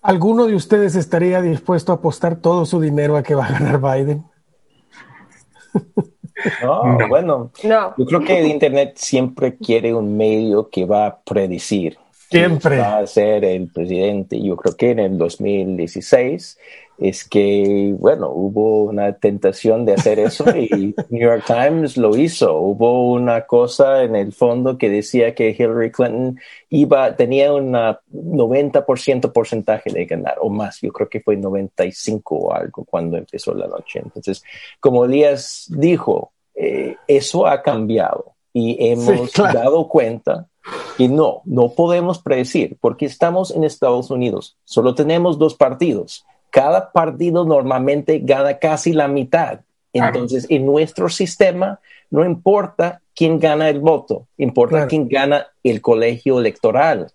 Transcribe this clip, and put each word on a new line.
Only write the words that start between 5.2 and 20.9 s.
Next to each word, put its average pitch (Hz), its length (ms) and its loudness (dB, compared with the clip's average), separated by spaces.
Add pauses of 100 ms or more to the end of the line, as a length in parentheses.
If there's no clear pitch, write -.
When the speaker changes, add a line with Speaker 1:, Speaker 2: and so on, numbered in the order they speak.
Speaker 1:
<laughs> - 420 -4 (460)
Speaker 2:
No, 123 360 2
Speaker 3:
No. 113 100 2
Speaker 2:
bueno, 135 440 0 (120)
Speaker 4:
No. 214 340 0
Speaker 2:
yo 127 80 0
creo 160 140 0
que 180 200 0
el 160 80 2
internet 139 500 0
siempre 127 580 -2
quiere 113 380 0
un 104 240 -2
medio 107 520 0
que 92 160 -4
va 104 200 2
a 101 160 -8
predecir 92 760 -4 (140)
Speaker 1:
Siempre. 165 640 0
Speaker 2:
quién 127 60 2
va 107 160 0
a 104 100 -2
ser 104 380 2
el 92 260 -2
presidente. 95 720 -4
Yo 95 160 -4
creo - 180 -2
que 120 160 2
en 113 80 -2
el 95 180 -2
dos 85 220 -2
mil 98 380 -2
dieciséis 123 800 -2 (400)
es - 300 -4
que, 101 720 0
bueno, 110 300 0
hubo 107 560 0
una 101 280 -4
tentación 107 720 0
de 104 100 4
hacer 107 240 2
eso 107 260 0 (100)
y 104 460 -2